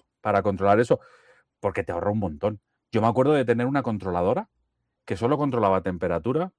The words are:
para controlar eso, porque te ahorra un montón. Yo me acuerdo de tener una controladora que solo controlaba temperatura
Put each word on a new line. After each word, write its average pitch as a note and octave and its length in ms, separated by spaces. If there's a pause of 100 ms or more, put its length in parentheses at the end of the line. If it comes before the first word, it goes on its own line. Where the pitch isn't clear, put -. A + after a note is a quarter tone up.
(200)
para G2+ 220
controlar G2+ 400
eso, - 180 (600)
porque G2 220
te F2 100
ahorra F2 180
un G#2+ 80
montón. F2+ 400 (320)
Yo A2 100
me A2 60
acuerdo C3 260
de C3+ 120
tener A#2+ 220
una C3+ 160
controladora G2 680 (560)
que - 100
solo B2 220
controlaba A2+ 440
temperatura F#2 760